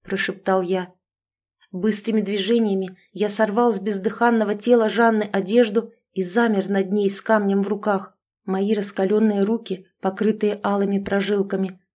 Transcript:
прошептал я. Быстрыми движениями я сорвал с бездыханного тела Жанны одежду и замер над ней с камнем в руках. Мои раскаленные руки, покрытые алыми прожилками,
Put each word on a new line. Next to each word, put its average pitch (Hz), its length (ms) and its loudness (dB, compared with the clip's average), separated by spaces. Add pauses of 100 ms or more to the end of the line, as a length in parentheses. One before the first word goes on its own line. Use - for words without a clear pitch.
прошептал 190 540 -2
я. 180 320 -4 (800)
Быстрыми 214 500 0
движениями 196 760 -2 (140)
я 202 180 -2
сорвал 220 440 2
с 196 60 -4
бездыханного 214 760 0
тела 226 340 2
Жанны 214 420 2
одежду 214 600 2 (200)
и 190 100 -4
замер 208 460 2
над 196 220 0
ней 202 180 2
с 202 120 0
камнем 202 400 2
в 196 60 -2
руках. 202 500 -4 (280)
Мои 196 280 -2
раскаленные 202 720 0
руки, 214 420 -4 (160)
покрытые 208 600 -2
алыми 202 360 0
прожилками, 196 840 -2 (140)